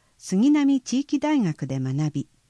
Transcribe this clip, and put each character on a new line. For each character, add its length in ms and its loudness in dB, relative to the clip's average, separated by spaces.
杉 320 0
並 320 4
地 200 -4
域 180 -4
大 200 0
学 280 -2
で 120 -6
学 320 -2
び、 160 -6